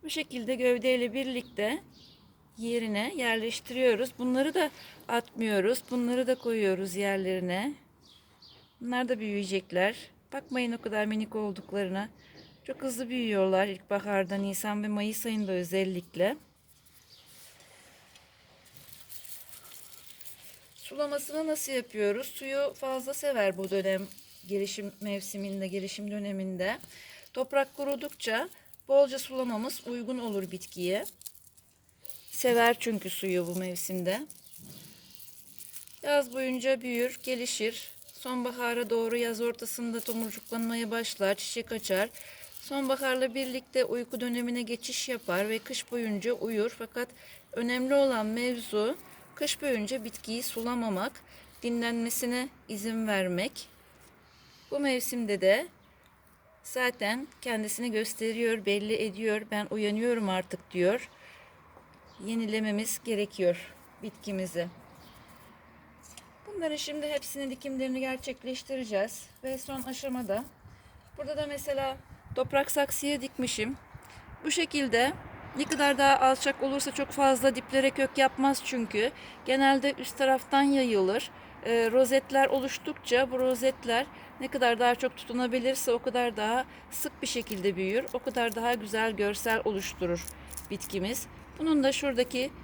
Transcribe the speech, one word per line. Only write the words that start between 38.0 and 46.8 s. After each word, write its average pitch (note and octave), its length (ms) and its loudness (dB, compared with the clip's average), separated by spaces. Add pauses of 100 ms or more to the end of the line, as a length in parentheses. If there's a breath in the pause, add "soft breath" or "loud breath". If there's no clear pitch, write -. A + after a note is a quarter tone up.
Sonbahara B3 760 -2
doğru A3+ 260 2
yaz A#3 240 0
ortasında A#3 600 -4
tomurcuklanmaya A3+ 880 -4
başlar, A3+ 440 0
çiçek - 380 -6
açar. G3+ 360 0 (520 loud breath)
Sonbaharla C4 760 0
birlikte C4 500 0
uyku A#3+ 360 -4
dönemine A#3+ 420 -2
geçiş A#3+ 460 -6
yapar G#3 400 0
ve A3 100 -2
kış - 340 -8
boyunca A3 400 -2
uyur. A3+ 460 0
Fakat A#3+ 300 -6 (440 loud breath)